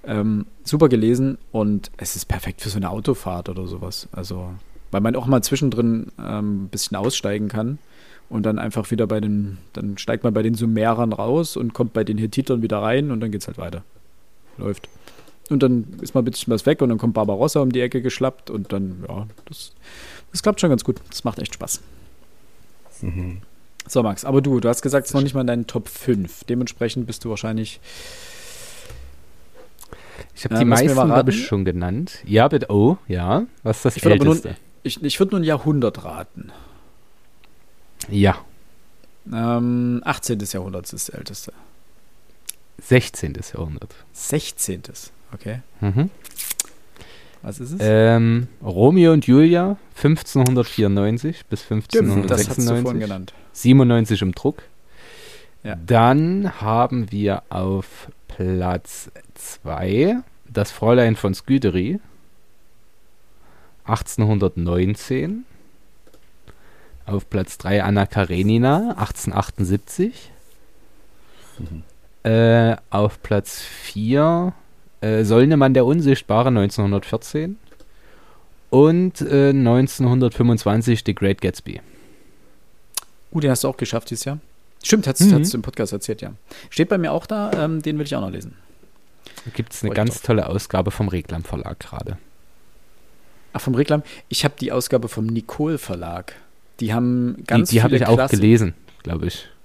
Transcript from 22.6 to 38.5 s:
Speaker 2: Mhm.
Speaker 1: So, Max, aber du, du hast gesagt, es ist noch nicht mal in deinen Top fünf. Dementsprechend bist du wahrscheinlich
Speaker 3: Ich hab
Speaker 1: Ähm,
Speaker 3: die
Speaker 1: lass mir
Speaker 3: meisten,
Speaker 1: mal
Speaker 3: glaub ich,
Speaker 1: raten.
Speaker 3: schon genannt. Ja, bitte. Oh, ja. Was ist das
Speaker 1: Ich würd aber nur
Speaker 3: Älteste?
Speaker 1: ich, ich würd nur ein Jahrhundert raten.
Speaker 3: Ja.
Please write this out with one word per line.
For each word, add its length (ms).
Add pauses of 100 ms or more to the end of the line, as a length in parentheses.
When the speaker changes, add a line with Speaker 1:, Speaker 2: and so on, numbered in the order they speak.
Speaker 2:
Mhm. 400 (440)
Speaker 1:
So, 160
Max, 220
aber 160
du, 200
du 100
hast 100
gesagt, 240
es 60
ist 40
noch 80
nicht 120
mal 80
in 40
deinen 200
Top 220
fünf. 560
Dementsprechend 640
bist 180
du 60
wahrscheinlich 500 (2500)
Speaker 3:
Ich 120
hab 60
Speaker 1:
Ähm, 80
Speaker 3:
die 40
Speaker 1:
lass 160
mir 60
Speaker 3:
meisten, 100
Speaker 1:
mal 100
Speaker 3:
glaub 220
ich, 80
Speaker 1:
raten. 100
Speaker 3:
schon 200
genannt. 580
Ja, 240
bitte. 240
Oh, 240 (100)
ja. 380 (180)
Was 160
ist 60
das 120
Speaker 1:
Ich 80
würd 100
aber 100
nur 120
Speaker 3:
Älteste? 200 (260)
Speaker 1:
ich, 200
ich 180
würd 120
nur 80
ein 40
Jahrhundert 600
raten. 460 (1600)
Speaker 3:
Ja. 300 (920)